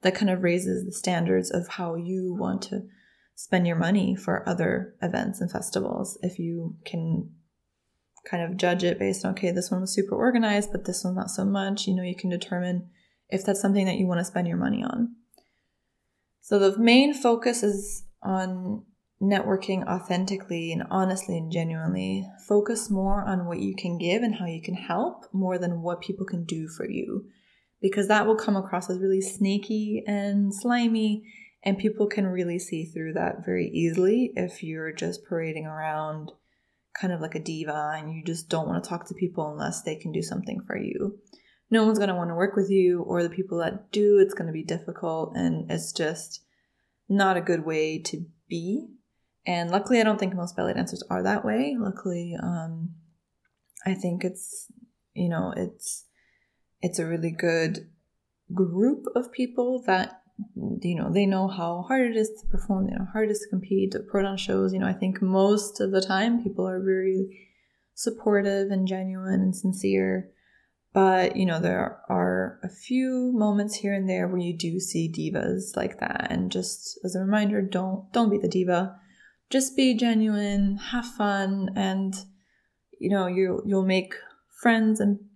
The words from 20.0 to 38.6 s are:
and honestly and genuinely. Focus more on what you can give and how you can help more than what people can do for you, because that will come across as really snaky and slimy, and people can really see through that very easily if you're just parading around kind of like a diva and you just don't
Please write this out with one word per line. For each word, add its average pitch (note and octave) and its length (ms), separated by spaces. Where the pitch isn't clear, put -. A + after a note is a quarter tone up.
and E3 180
honestly F#3 460
and D#3+ 140
genuinely. F3 800
Focus G#3 420
more G3 340
on F#3 220
what F3 140
you G3 140
can F3 240
give F3 260
and A3 120
how F#3 100
you E3 160
can F3+ 140
help G#3+ 560
more F#3 260
than F3 240
what E3+ 200
people F#3+ 240
can F3 180
do D#3+ 240
for - 220
you, - 360
because G3 280
that G#3+ 180
will A3 80
come G#3 220
across F#3 320
as F#3 100
really F#3+ 220
snaky G#3 840
and G3+ 480
slimy, A3 680
and G3 140
people G#3 300
can G3 200
really F3+ 320
see E3 260
through D#3+ 280
that E3+ 320
very F3+ 240
easily F#3 640
if - 280
you're D#3+ 280
just E3+ 340
parading D#3+ 400
around D#3 680
kind F#3 140
of E3 80
like D#3+ 140
a D#3 40
diva D#3 580
and D#3 160
you D#3+ 100
just E3 260
don't D#3+ 180